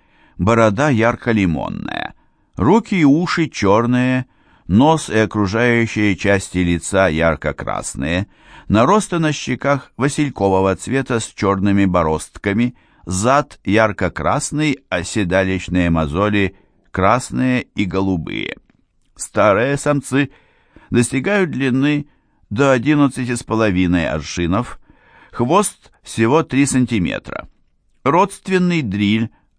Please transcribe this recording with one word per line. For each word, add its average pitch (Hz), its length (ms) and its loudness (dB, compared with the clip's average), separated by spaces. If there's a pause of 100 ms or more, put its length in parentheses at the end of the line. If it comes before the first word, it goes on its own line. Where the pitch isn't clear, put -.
(380)
Борода 113 520 4
ярко-лимонная. 80 1200 -2 (420)
Руки 208 400 2
и 175 80 2
уши 151 440 2
чёрные, 123 800 0 (420)
нос 147 420 4
и 104 80 -2
окружающие 110 960 0
части 98 440 -2
лица 87 480 0
ярко-красные, 78 1200 -4 (400)
наросты 170 520 2
на 156 120 0
щеках 139 680 -4
василькового 98 800 0
цвета 127 440 -4
с - 80 -8
чёрными 98 580 0
бороздками, 92 920 -2 (300)
зад 120 580 0
ярко-красный, 110 1160 -2 (100)
а 90 140 -4
седалищные 92 840 0
мозоли 90 640 0 (360)
красные 127 720 0
и - 220 -4
голубые. 87 720 -4 (580)
Старые 107 640 0
самцы 139 540 -2 (580)
достигают 139 640 0
длины 139 560 -2 (420)
до 135 220 2
одиннадцати 131 640 0
с 117 80 -8
половиной 90 640 0
аршинов, 85 720 -4 (520)
хвост – 160 600 -2 (160)
всего 117 340 2
три 139 240 0
сантиметра. 110 840 -2 (540)
Родственный 180 760 0
дриль 104 480 0 (280)